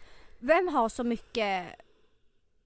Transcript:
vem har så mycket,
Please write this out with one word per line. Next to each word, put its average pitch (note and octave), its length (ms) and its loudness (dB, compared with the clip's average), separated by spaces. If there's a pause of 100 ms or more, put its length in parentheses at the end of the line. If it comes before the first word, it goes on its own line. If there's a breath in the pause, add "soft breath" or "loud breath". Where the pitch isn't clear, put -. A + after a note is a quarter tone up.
(400 soft breath)
vem E4+ 280 4
har B3+ 220 2
så - 140 -6
mycket, G#3 640 -2 (1000)